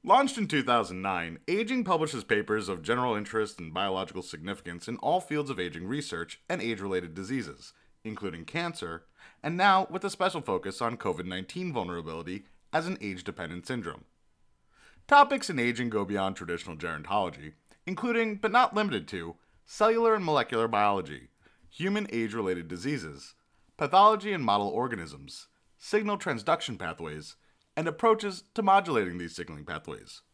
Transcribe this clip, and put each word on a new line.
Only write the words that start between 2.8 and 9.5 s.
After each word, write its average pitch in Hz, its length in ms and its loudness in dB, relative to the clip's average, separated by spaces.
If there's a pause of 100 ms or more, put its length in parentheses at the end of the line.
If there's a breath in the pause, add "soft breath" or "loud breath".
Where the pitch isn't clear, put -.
general 120 320 0
interest 104 460 -4
and 80 120 -10
biological 92 500 -2
significance 87 680 -10
in 117 80 -6
all 175 240 0
fields 151 280 -4
of 101 120 -6
aging 85 260 -6
research 110 640 -8
and 170 120 -4
age-related 95 540 -2
diseases, 95 580 -8 (300 soft breath)
including 95 420 -8
cancer, 165 640 -6 (380 loud breath)
and 165 120 -4